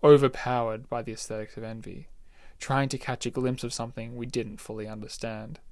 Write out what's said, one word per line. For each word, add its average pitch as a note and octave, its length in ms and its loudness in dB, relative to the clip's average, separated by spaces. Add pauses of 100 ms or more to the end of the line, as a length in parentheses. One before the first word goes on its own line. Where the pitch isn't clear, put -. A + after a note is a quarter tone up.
overpowered B2 840 6
by A#2+ 120 -2
the A2+ 120 -6
aesthetics G#2+ 420 -8
of A2+ 80 -8
envy, A2 460 -10 (500)
trying C3+ 300 0
to C3+ 80 -4
catch - 280 -4
a B2 60 -2
glimpse B2+ 320 0
of A#2+ 100 -6
something A#2 420 -8
we A#2+ 100 -6
didn't A2 360 -4
fully A2 260 -8
understand. G#2+ 720 -8 (120)